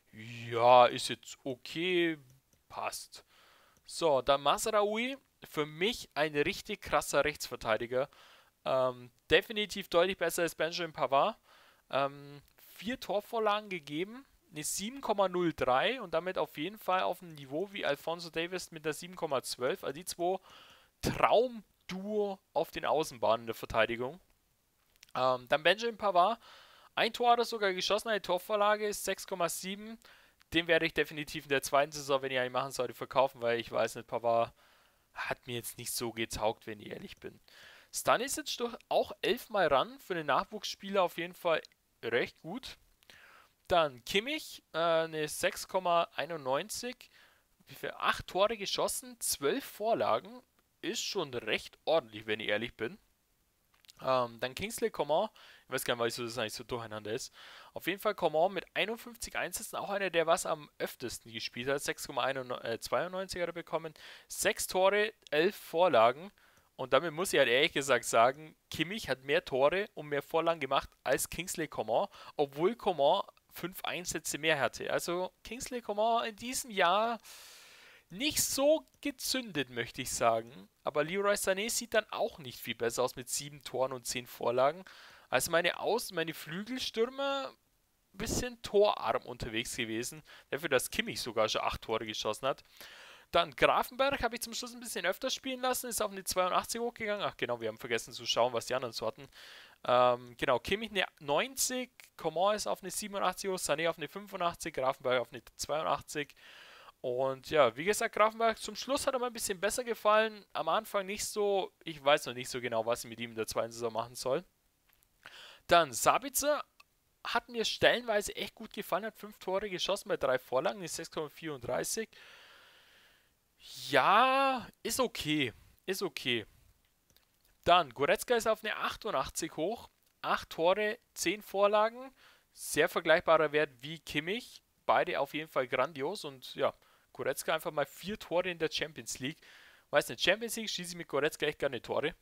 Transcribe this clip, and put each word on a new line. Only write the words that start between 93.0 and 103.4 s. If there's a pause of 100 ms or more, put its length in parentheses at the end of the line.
Dann
Grafenberg
habe
ich
zum
Schluss
ein
bisschen
öfter
spielen
lassen,
ist
auf
eine
zweiundachtzig
hochgegangen.
Ach
genau,
wir
haben
vergessen
zu
schauen,
was
die
anderen
so
hatten. (580)
Ähm,
genau,
Kimmich
eine (140)
neunzig, (260)
Coman
ist
auf
eine
siebenundachtzig